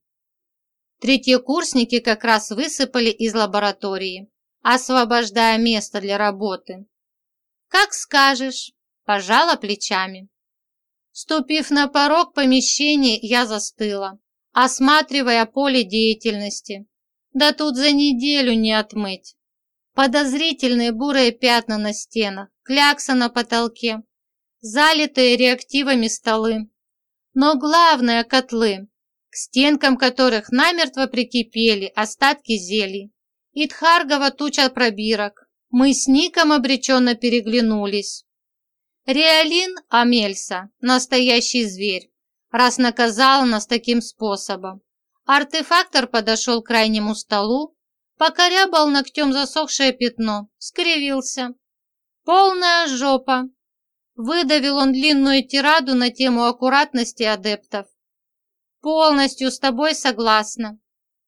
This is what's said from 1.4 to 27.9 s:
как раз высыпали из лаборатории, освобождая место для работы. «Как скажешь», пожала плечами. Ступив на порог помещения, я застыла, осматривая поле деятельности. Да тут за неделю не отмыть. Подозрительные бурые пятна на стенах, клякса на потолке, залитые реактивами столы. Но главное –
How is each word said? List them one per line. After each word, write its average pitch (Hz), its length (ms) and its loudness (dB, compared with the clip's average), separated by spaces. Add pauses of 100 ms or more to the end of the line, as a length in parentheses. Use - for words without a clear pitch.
как 226 240 -2
раз 226 300 0
высыпали 254 580 -2
из 214 240 -4
лаборатории, 196 960 -4 (320)
освобождая 233 960 0
место 220 420 -2
для 196 180 -4
работы. 196 680 -6 (800)
«Как 403 240 2
скажешь», 269 800 0 (320)
пожала 220 520 2
плечами. 190 720 -6 (840)
Ступив 311 600 -4
на 285 180 2
порог 294 440 0
помещения, 262 880 0
я 240 260 0
застыла, 202 720 -8 (340)
осматривая 262 920 0
поле 262 360 0
деятельности. 208 1040 -4 (500)
Да 294 160 4
тут 302 240 -4
за 294 160 2
неделю 285 640 0
не 220 180 0
отмыть. 208 640 -6 (560)
Подозрительные 269 1000 0
бурые 262 400 0
пятна 240 440 0
на 208 160 -4
стенах, 202 560 -6 (140)
клякса 285 520 0
на 247 140 0
потолке, 233 760 -4 (580)
залитые 285 760 2
реактивами 254 720 0
столы. 220 640 -4 (640)
Но 294 220 4
главное – 277 680 2